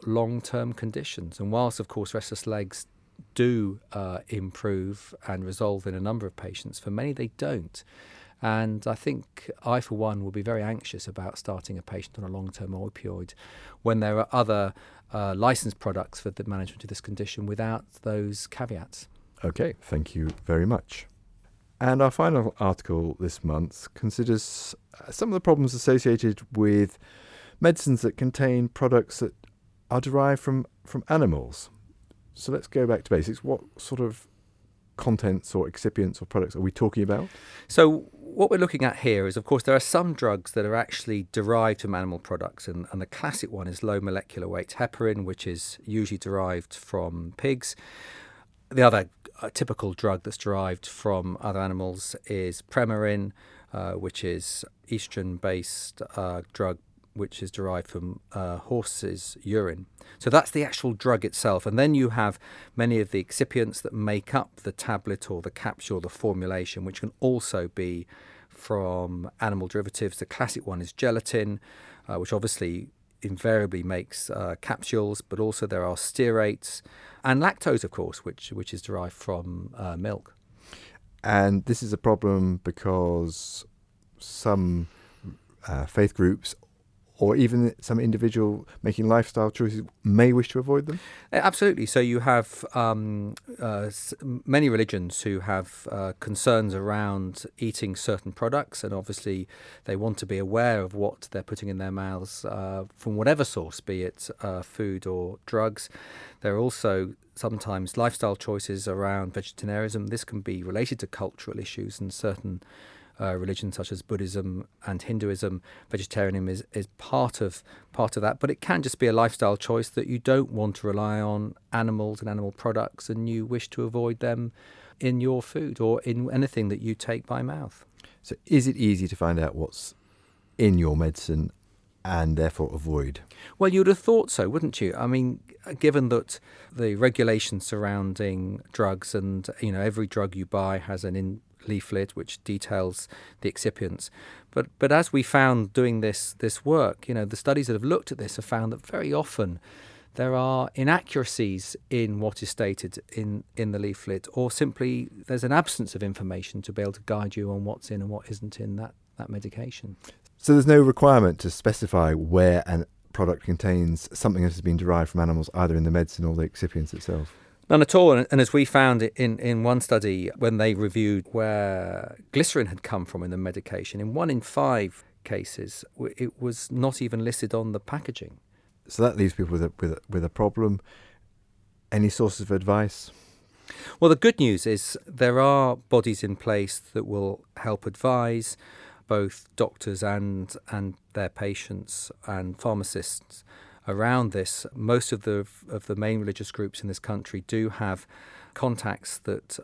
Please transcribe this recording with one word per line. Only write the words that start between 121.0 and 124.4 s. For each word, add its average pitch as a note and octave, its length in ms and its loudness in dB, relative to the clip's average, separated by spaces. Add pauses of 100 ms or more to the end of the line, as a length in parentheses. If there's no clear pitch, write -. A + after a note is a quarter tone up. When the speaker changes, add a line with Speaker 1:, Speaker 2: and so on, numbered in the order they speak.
Speaker 1:
on G#2 340 -2 (180)
animals G#2+ 480 -2
and G#2+ 80 -8
animal G#2 240 -4
products, - 560 -4
and A2+ 200 -4
you A2+ 180 -2
wish A#2+ 240 -6
to B2 140 -6
avoid A#2 360 -2
them A#2+ 300 -2 (480)